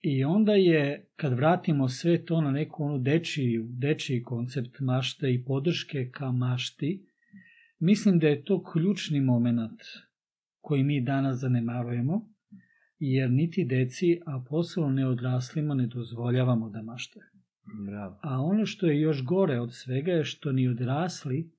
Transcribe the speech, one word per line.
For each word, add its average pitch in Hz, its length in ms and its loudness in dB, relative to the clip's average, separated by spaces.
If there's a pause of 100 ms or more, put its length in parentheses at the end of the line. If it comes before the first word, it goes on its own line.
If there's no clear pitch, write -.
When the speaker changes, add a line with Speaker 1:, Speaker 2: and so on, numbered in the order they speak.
Speaker 1:
I 135 240 0
onda 202 280 4
je, 160 640 4
kad 143 160 -2
vratimo 147 560 2
sve 165 360 0
to 165 160 0
na 147 100 0
neku 151 340 -2
onu 143 140 -2
dečiju, 127 680 0
dečiji 127 540 -2
koncept 123 580 -6
mašte 127 540 0
i 123 100 -2
podrške 135 680 -2
ka 131 220 -6
mašti, 127 760 -2 (720)
mislim 190 400 4
da 156 100 4
je 147 160 2
to 185 200 0
ključni 165 560 0
moment 120 600 2 (800)
koji 143 240 0
mi 143 160 0
danas 135 380 0
zanemarujemo, 123 920 -2 (720)
jer 131 320 0
niti 165 340 2
deci, 131 600 0
a 135 140 -6
posebno 160 500 -2
ne 135 160 2
odraslima, 127 680 -2
ne 127 120 2
dozvoljavamo 120 840 0
da 107 120 -10
maštaju. 123 420 -14 (640)
Speaker 2:
Bravo. 101 360 -10
Speaker 1:
A 131 200 -4
ono 196 240 2
što - 200 -4
je 147 140 2
još 151 240 0
gore 160 360 2
od 120 140 -8
svega 139 380 -4
je 160 120 2
što - 280 -6
ni 131 160 2
odrasli 135 920 -2